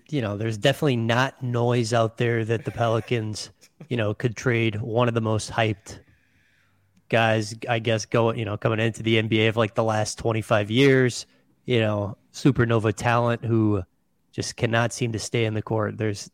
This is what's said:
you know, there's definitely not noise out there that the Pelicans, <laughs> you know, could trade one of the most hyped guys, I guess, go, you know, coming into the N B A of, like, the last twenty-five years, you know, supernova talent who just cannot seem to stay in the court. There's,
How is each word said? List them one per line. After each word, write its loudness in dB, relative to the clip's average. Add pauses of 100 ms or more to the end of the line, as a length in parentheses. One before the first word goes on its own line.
you -4
know, -4
there's -4
definitely 2
not 0
noise 0
out 0
there 0
that -2
the -4
Pelicans, -2 (200)
<laughs> -20
you -4
know, 0
could -4
trade -2
one 2
of 0
the 2
most -2
hyped -2 (1080)
guys, 2 (140)
I 0
guess, -2
go, 2
you -6
know, -4
coming 0
into -2
the 2
N 0
B 4
A 4
of, 2
like, 0
the 0
last -2
twenty-five 0
years, 4 (380)
you 0
know, -2 (160)
supernova 2
talent 0
who 2 (480)
just -8
cannot 0
seem -4
to -6
stay -2
in -2
the -4
court. -4
There's, -6